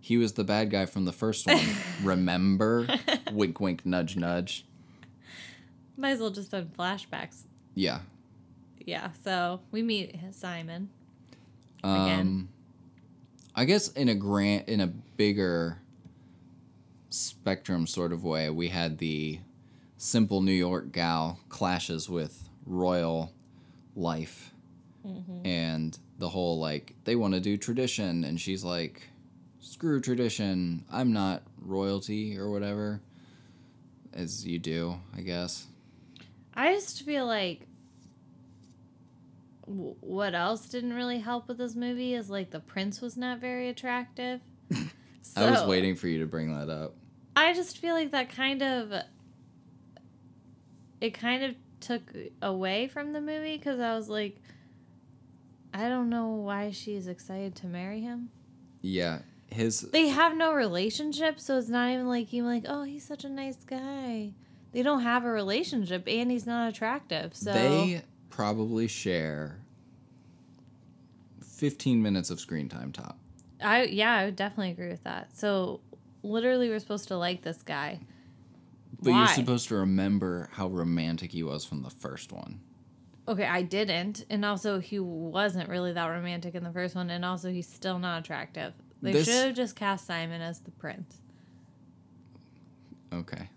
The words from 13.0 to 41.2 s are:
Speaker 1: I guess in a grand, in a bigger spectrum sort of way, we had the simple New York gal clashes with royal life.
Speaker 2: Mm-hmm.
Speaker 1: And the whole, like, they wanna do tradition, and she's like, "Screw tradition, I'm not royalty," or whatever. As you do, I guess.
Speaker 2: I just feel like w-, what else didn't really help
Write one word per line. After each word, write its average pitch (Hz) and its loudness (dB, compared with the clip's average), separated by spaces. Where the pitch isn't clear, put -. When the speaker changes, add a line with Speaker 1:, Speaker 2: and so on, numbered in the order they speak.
Speaker 1:
I 120 4
guess 190 4
in 135 2
a 113 6
grand, 101 4
in 107 2
a 92 4
bigger 90 2
spectrum - 0
sort 87 0
of 85 -4
way, 78 0
we 85 0
had 85 -2
the 78 -2
simple 104 4
New 95 6
York 90 2
gal 85 0
clashes 87 -2
with 82 -4
royal 87 2
life. 80 -4
Speaker 2:
Mm-hmm. 185 -10
Speaker 1:
And 80 -2
the 87 -2
whole, 87 0
like, 78 -4
they 117 2
wanna 98 2
do 101 2
tradition, 107 0
and 80 -2
she's 95 -4
like, 87 -4
"Screw 151 0
tradition, 101 0
I'm 123 4
not 95 2
royalty," 98 -2
or 101 -4
whatever. 104 -2
As 92 -8
you 85 -2
do, 85 -2
I 95 -8
guess. 87 -6
Speaker 2:
I 294 2
just 403 -6
feel 277 -2
like 202 -2
w-, 190 -6
what 190 -2
else 208 0
didn't 240 -4
really 247 -2
help 233 -4